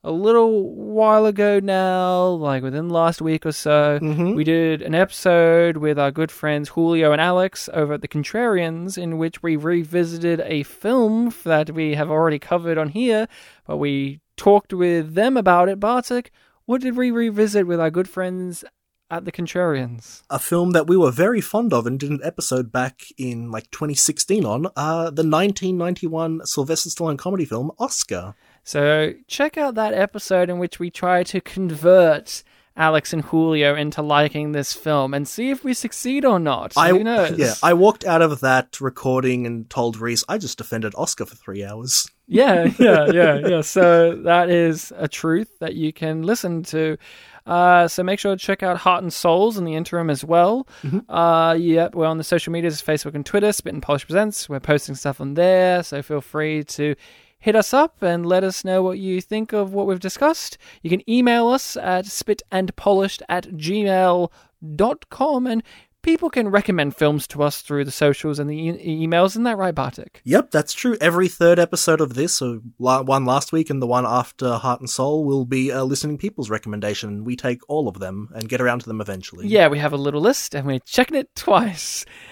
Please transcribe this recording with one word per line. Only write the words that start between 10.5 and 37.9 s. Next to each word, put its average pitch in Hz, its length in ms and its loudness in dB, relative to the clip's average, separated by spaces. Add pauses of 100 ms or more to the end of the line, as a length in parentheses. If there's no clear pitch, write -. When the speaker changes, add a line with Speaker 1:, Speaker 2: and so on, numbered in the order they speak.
Speaker 1:
film 226 640 0
f-, - 160 -10
that 156 260 2
we 160 240 -2
have 151 160 -2
already 156 280 2
covered 170 380 -2
on 156 140 -2
here, 220 360 0 (400)
but 151 120 -6
we 139 420 -4 (160)
talked 202 380 4
with 170 400 0
them 240 240 2
about 185 320 6
it. 196 100 -6
Bartek, 247 500 -2 (360)
what 254 160 -2
did 247 160 -2
we 254 120 2
revisit 214 560 0
with 175 140 0
our 160 100 2
good 180 180 -2
friends 185 540 -8 (480)
at 165 140 -8
The 165 80 -10
Contrarians? 143 960 -4
Speaker 2:
A 139 100 -6
film 175 340 0
that 160 140 2
we 175 120 4
were 147 140 4
very 196 280 2
fond 214 320 -2
of 117 140 0
and 127 120 -4
did 143 120 -6
an 147 120 -4
episode 127 480 -4
back 127 340 -6 (120)
in, 120 340 -8
like, 113 200 -10
twenty 151 240 -6
sixteen 185 500 0
on, 123 220 -2 (100)
uh, 160 320 -2
the 156 160 -2
nineteen 185 540 0
ninety-one 160 680 -4
Sylvester 156 460 -4
Stallone 160 260 -4
comedy 180 300 -4
film, 127 320 -6
Oscar. 98 560 -6 (320)
Speaker 1:
So 151 460 0 (160)
check 302 300 -4
out 285 160 -2
that 220 180 -2
episode 190 560 0
in 180 100 -6
which 175 200 -6
we 175 120 -6
try 180 340 0
to 190 180 -6
convert 170 1000 4 (360)
Alex 156 340 2
and 160 100 -4
Julio 156 540 2
into 151 240 -4
liking 151 520 0
this 147 200 -4
film 139 400 -2
and 143 160 -4
see 247 220 -6
if 269 140 -4
we 262 100 -2
succeed 262 500 -6
or 220 160 0
not. 147 340 -4
Speaker 2:
I, 156 140 4
Speaker 1:
Who 185 160 4
knows? 208 340 0
Speaker 2:
yeah, 127 140 0 (100)
I 170 120 4
walked 196 320 4